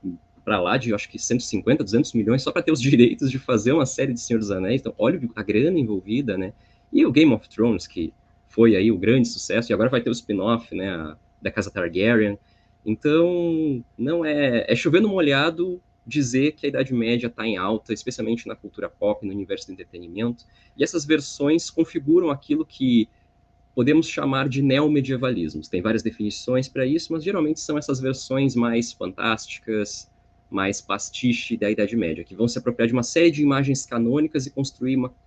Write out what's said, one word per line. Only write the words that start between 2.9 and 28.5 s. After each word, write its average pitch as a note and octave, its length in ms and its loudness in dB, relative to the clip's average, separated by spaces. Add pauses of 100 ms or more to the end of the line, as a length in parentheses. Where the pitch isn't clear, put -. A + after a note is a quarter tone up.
de C3 80 -6
fazer A#2+ 340 2
uma D#3 120 4
série C3 280 -2
de A#2 60 -6
Senhor - 180 0
dos G#2 140 -4
Anéis, G2 300 0
então - 160 -8
olha C3 220 2 (160)
a G#2+ 80 -6
grana B2 360 2
envolvida, G#2+ 580 -2
né? F#2+ 140 -4 (400)
E D4+ 140 6
o F3 60 4
Game C#3+ 220 6
of - 140 -2
Thrones, A2 380 0
que E2 260 -6 (360)
foi A2+ 280 6
aí G#2 160 4
o G2+ 60 0
grande A#2 300 4
sucesso, A2+ 440 -2
e - 20 2
agora G#2 160 2
vai B2 120 0
ter A#2 80 -4
o - 20 0
spin-off, G#2+ 640 -2
né, F#2 140 -4
a, D#2 280 -8 (240)
da G2 100 -6
Casa - 200 -4
Targaryen. G2+ 640 2 (500)
Então, D#3+ 960 0 (140)
não D#3+ 260 -2
é, D3 440 0
é A#2 80 2
chover D#3+ 260 4
no A3+ 80 2
molhado E3+ 720 0 (240)
dizer C3 460 0
que D3 160 -8
a - 20 -2
Idade C3 240 -2
Média A#2 340 0
tá A2+ 200 -6
em G#2 100 -2
alta, G#2 340 -4
especialmente A#2 560 -6
na G#2+ 80 -10
cultura - 320 -12
pop, G#2 380 -4
no G2 80 -8
universo G2 320 -8
do F#2+ 80 -16
entretenimento, F#2 720 -8 (320)
e C#3 60 0
essas E3 200 -2
versões D3 680 0
configuram E3 580 0
aquilo D3 340 -2
que A#2+ 460 2 (640)
podemos D3+ 340 4
chamar C#3 400 -2
de C3+ 140 -2
neomedievalismos. C3 1080 0
Tem F2+ 140 -4
várias A2 220 0
definições B2 640 -4
pra C3+ 180 -4
isso, D#3+ 260 -2
mas D#3+ 120 -4
geralmente D#3+ 360 -2
são - 160 -6
essas C#3+ 240 -4
versões C3 560 -2